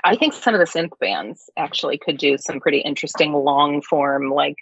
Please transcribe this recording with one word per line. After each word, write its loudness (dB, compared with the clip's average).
I 4
think 2
some 0
of 6
the 6
synth -4
bands -6
actually -4
could -4
do 2
some -8
pretty 2
interesting -2
long 2
form, 0
like, 0